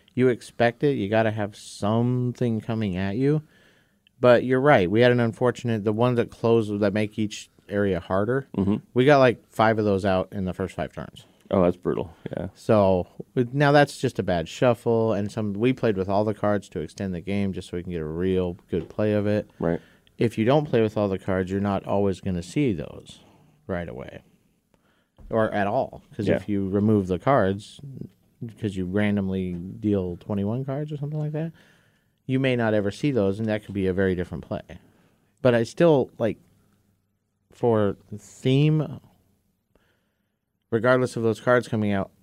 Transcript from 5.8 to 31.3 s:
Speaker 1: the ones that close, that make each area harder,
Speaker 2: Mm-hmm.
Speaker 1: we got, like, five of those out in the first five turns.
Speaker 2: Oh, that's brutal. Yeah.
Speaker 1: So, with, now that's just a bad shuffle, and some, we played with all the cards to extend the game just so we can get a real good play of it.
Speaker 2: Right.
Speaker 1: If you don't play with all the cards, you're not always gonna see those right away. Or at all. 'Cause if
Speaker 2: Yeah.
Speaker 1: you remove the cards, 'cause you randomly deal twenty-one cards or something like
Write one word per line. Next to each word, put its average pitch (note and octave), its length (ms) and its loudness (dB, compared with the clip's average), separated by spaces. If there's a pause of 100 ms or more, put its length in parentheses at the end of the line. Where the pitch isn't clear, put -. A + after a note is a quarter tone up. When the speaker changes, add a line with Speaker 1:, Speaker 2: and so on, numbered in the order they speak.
Speaker 1:
the G#2+ 80 2
ones A#2+ 240 0
that A2+ 140 0
close, A2+ 400 2
that G#2 240 0
make G#2+ 240 -2
each G#2+ 320 -6 (180)
area G2 320 0
harder, G#2+ 460 -2 (100)
Speaker 2:
Mm-hmm. G2 200 2 (180)
Speaker 1:
we B2 100 4
got, C#3+ 140 6
like, B2+ 320 4
five A2 280 2
of A2 60 0
those G2 220 2
out F#2 260 0
in G2 140 -6
the F2 80 -4
first F#2 200 -6
five D2+ 200 -8
turns. - 320 -16 (240)
Speaker 2:
Oh, F#2+ 120 4
that's F2+ 140 2
brutal. C#2+ 400 -6 (180)
Yeah. F#2 200 -6
Speaker 1:
So, F#2+ 520 2 (280)
with, B2 180 -2
now C#3+ 180 2
that's C#3+ 280 4
just - 200 -4
a A2 40 -2
bad F2 260 -2
shuffle, A2+ 640 0
and G2+ 180 -4
some, G#2+ 220 -6
we A#2 220 0
played A2+ 240 0
with F#2 100 -2
all G2+ 160 2
the G#2+ 100 0
cards G#2 360 -2
to F2+ 100 -8
extend F#2+ 340 -8
the E2+ 60 -8
game G2 320 -4
just F2 160 -10
so - 80 -8
we F2 60 -6
can F2+ 100 -10
get E2+ 80 -6
a D#2 60 -6
real F2+ 500 -2 (140)
good E2 180 -4
play G#2+ 240 -2
of G#2 140 0
it. G#2 320 -2
Speaker 2:
Right. E2+ 220 -2 (380)
Speaker 1:
If A#2 200 0
you A2 80 0
don't D3+ 180 2
play C3 160 0
with A2 160 0
all G#2 140 2
the F#2+ 80 -2
cards, F#2 320 -2
you're G2 100 -2
not G2 260 -2
always G2+ 360 -2
gonna F2+ 200 -4
see C#3 300 -2
those - 480 -12 (460)
right F2 220 -6
away. - 340 -14 (1040)
Or A2 240 0
at G2+ 140 0
all. A#2 360 -4 (140)
'Cause G#2 100 -4
if - 220 -2
Speaker 2:
Yeah. G#2 60 -6
Speaker 1:
you G2 160 -2
remove G2+ 360 2
the F2+ 120 -2
cards, G2+ 640 0 (800)
'cause G2 180 -6
you F#2 100 -4
randomly F#2+ 680 -2
deal F#2+ 640 -4
twenty-one G#2+ 480 -4
cards C#3+ 260 -8
or D#3 60 -8
something D3 220 -8
like D3+ 140 -6